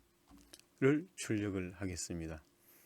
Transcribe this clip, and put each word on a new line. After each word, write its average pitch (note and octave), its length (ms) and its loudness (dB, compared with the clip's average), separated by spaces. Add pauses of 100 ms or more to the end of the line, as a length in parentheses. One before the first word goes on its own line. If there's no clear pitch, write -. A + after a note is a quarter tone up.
(1160)
출력을 G2 580 -2
하겠습니다. E2+ 680 -6 (420)